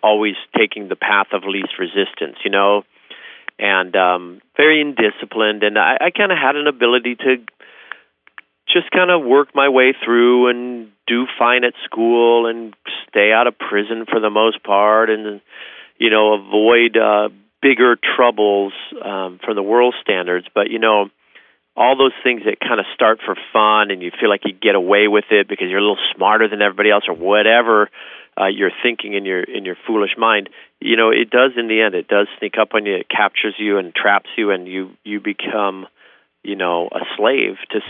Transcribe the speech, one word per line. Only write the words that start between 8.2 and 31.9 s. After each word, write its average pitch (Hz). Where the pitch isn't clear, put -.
just 175
kinda 180
work 143
my 139
way 131
through 123
and 123
do 120
fine 123
at 120
school 117
and 113
stay 107
out 117
of 117
prison 110
for 113
the 110
most 107
part 107
and, 107
you 113
know, 107
avoid, 107
uh, 107
bigger 127
troubles, 104
um, 95
from 110
the 101
world 120
standards. 90
But, 101
you 113
know, 107
all 127
those 131
things 117
that 107
kinda 110
start 110
for 98
fun 107
and 92
you 87
feel -
like 101
you 104
get 101
away 101
with 104
it 101
because 95
you're 95
a -
little 104
smarter 107
than 104
everybody 101
else 104
or 92
whatever, 107
uh, 98
you're 95
thinking 113
in 98
your, 92
in 110
your 92
foolish 107
mind, 110
you 113
know, 113
it 113
does 127
in 117
the 110
end, 107